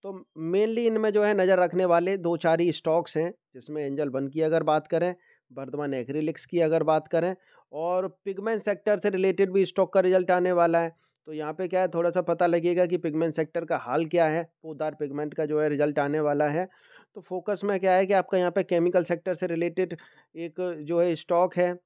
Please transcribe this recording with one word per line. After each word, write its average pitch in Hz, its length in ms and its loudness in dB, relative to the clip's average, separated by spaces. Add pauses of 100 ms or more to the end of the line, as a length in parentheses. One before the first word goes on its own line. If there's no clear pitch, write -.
तो 196 80 -8 (400)
mainly 226 340 2
इनमें 220 260 2
जो 208 120 2
है 208 100 2
नज़र 185 240 4
रखने 180 260 2
वाले 175 320 2
दो 170 200 -2
चार 165 240 2
ही 175 120 2
स्टॉक्स 165 440 -2
हैं, 165 160 -2 (220)
जिसमें 147 300 -10
एंजल 143 240 -4
वन 131 200 -4
की 147 120 -6
अगर 160 220 2
बात 151 240 0
करें, 175 280 0 (360)
वर्धमान 143 440 -8
एक्रिलिक्स 143 520 -6
की 175 140 -2
अगर 160 220 2
बात 156 260 2
करें 170 260 0 (380)
और 175 340 -2 (180)
पिगमेंट 202 380 -4
सेक्टर 208 360 0
से 202 120 0
रिलेटेड 190 420 2
भी 190 120 4
स्टॉक 185 280 0
का 190 80 4
रिजल्ट 185 300 2
आने 180 220 2
वाला 170 260 4
है। 165 140 0 (340)
तो 156 60 -14
यहाँ 151 200 -8
पे 180 160 -6
क्या 185 120 0
है, 185 80 0
थोड़ा 170 220 0
सा 180 120 0
पता 175 240 2
लगेगा 175 400 2
कि 175 120 -2
पिगमेंट 160 360 -2
सेक्टर 165 300 -4
का 160 120 -2
हाल 131 300 -2
क्या 165 200 2
है। 160 160 0 (200)
पोद्दार 156 320 -6
पिगमेंट 147 400 -6
का 156 120 -2
जो 151 140 0
है 151 80 2
रिजल्ट 147 300 0
आने 147 220 0
वाला 147 280 2
है, 170 180 -2 (480)
तो 196 60 -16
फोकस 180 440 -6
में 202 160 -2
क्या 190 140 4
है 190 120 4
कि 196 60 0
आपका 190 260 2
यहाँ 180 120 2
पे 190 120 0
केमिकल 175 420 2
सेक्टर 175 300 -4
से 180 120 -6
रिलेटेड 170 500 -4 (400)
एक 165 240 -10 (260)
जो 170 140 0
है 175 160 2
स्टॉक 175 400 0
है 180 180 2 (120)